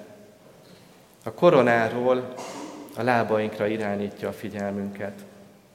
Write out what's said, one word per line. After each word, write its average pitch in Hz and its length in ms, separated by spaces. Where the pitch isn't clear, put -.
A 113 80
koronáról 123 1000
a 113 60
lábainkra 110 640
irányítja 101 600
a - 40
figyelmünket. 101 800